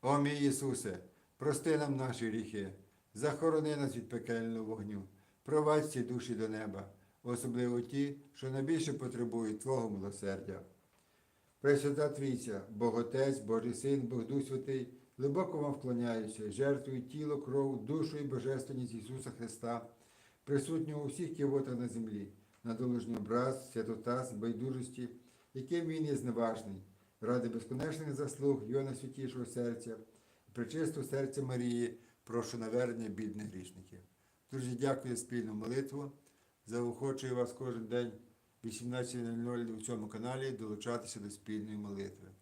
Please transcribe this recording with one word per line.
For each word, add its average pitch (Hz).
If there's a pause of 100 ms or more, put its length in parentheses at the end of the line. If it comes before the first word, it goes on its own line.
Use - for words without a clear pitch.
О 139
мій 143
Ісусе, 131 (380)
прости 151
нам 143
наші 123
гріхи, 104 (420)
захорони 151
нас 131
від 117
пекельного 113
вогню, 104 (400)
провадь 151
ці 127
душі 120
до 107
неба, 104 (300)
особливо 120
ті, 139 (180)
що 131
найбільше 143
потребують 113
Твого 127
милосердя. 98 (960)
Пресвята 143
Трійця, 123
Бог 110
Отець, 135
Божий 113
Син, 139
Бог 117
Дух 135
Святий, 131 (240)
глибоко 151
вам 147
вклоняюся, 117
жертвую 131
тіло, 147
кров, 131
душу 151
і 143
божественність 127
Ісуса 117
Христа, 117 (540)
присутнього 147
у 143
всіх 170
кивотах 135
на 120
землі, 104 (360)
на 117
долужній 117
образ, 120
святотаз, 117
байдужості, 120 (460)
яким 160
Він 160
є 147
зневажний, 113 (380)
ради 120
безконечних 147
заслуг 135
Його 131
Найсвятішого 127
серця, 117 (560)
пречистого 139
серця 139
Марії, 120 (260)
прошу 117
навернення 113
бідних 107
грішників. 92 (520)
Друзі, 127
дякую 135
за 120
спільну 110
молитву. 135 (540)
Заохочую 123
вас 120
кожен 117
день 120 (500)
в -
вісімнадцятій 123
нуль 117
нуль 113
у 110
цьому 110
каналі 127
долучатися 110
до 101
спільної 107
молитви. 101 (140)